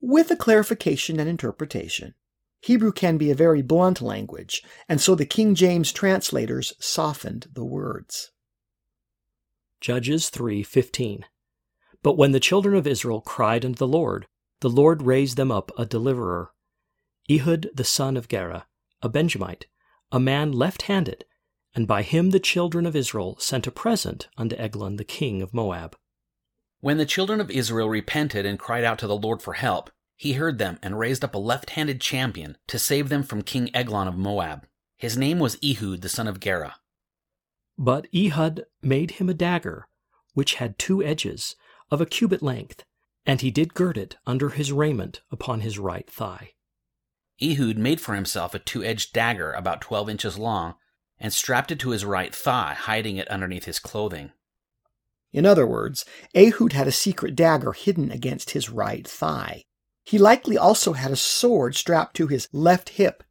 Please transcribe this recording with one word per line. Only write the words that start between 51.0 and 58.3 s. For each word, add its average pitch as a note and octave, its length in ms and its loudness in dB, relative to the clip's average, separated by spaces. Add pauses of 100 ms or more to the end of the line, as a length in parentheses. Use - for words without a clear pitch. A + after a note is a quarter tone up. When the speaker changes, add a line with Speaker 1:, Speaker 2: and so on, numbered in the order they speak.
Speaker 3:
and G#2+ 140 -6
strapped C3 400 0
it D3 80 -6
to B2 120 -2
his G#2 120 -2
right F#2+ 320 -2
thigh, G#2+ 420 -2
hiding A2 380 -4
it F#2+ 140 -6
underneath F#2 340 -6
his - 160 -6
clothing. F2+ 520 -6 (1000)
Speaker 1:
In D3 140 2
other F3 200 8
words, A2+ 380 -4 (320)
Ehud G#3+ 380 6
had C#3 140 2
a C3+ 40 0
secret - 460 -2
dagger D#3+ 340 4
hidden E3+ 400 0
against B2+ 400 -6